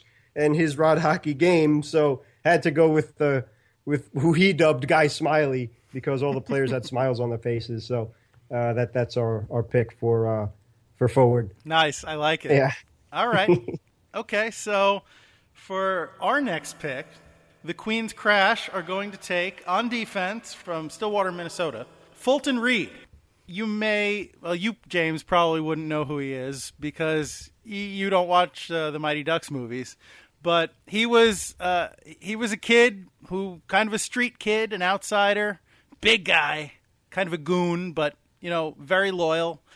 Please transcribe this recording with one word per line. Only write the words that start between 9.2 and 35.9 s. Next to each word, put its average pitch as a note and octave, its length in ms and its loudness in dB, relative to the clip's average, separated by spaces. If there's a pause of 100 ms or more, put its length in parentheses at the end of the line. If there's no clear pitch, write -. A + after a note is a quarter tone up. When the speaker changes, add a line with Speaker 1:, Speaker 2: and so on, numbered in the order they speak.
Speaker 1:
our A#2+ 140 -2
pick A#2 340 -2
for, A2+ 460 0
uh, G2+ 40 -4 (480)
for B2+ 100 2
forward. A#2+ 460 4 (120)
Speaker 2:
Nice. D#3 380 2
I D#3 140 -8
like D#3 280 0
it. D#3 60 0
Speaker 1:
Yeah. C#3 220 4 (400)
Speaker 2:
All F#3+ 160 0
right. G#3 200 2
Speaker 1:
<laughs> - 680 -2
Speaker 2:
Okay. A3 340 -4
So G3+ 520 0 (500)
for F#3+ 580 -4 (100)
our A#3+ 200 2
next F#3 400 -4
pick, C#3+ 260 -8 (560)
the D#3 120 -8
Queens A3 380 -6
Crash G#3 580 2
are F#3 120 -6
going F#3+ 300 -6
to G3 40 -16
take F#3 520 -4
on A3 200 0
defense G#3+ 640 -6
from D#3+ 360 -8
Stillwater, G3+ 400 -2
Minnesota, E3 560 -6 (260)
Fulton C#4 460 0
Reed. A3+ 320 0 (560)
You G3 200 -6
may, G#3 720 -2
well, F3 160 -4
you, G3+ 180 -4 (140)
James, D#3+ 340 -2
probably E3 380 2
wouldn't D#3 260 -4
know D3+ 180 -2
who D3 140 -6
he C3+ 140 -6
is C3 480 -10
because D3+ 720 -4 (140)
y-, A3 100 -16
you G3 360 -4
don't F3+ 160 2
watch, F3+ 440 0
uh, D#3+ 200 -2
the D3+ 80 -6
Mighty D3+ 240 -2
Ducks D#3+ 300 -4
movies. B2 440 -8 (460)
But E3+ 300 2 (140)
he A3 200 -2
was, A3+ 540 2
uh, F3 280 -2 (160)
he E3+ 300 -12
was A3 160 -4
a A3 60 -4
kid A#3 500 4 (220)
who, F#3 400 -8
kind G#3 200 2
of G#3 40 -8
a G#3+ 80 -2
street - 400 -4
kid, G#3+ 320 -2
an F3+ 100 -6
outsider, G3+ 800 0 (400)